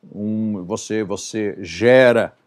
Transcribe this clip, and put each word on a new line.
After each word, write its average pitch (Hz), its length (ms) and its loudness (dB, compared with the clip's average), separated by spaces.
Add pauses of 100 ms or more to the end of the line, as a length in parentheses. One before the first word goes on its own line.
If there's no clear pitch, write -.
(120)
um, 107 520 -6
você, 107 400 -6
você 101 560 -6
gera 113 720 4 (120)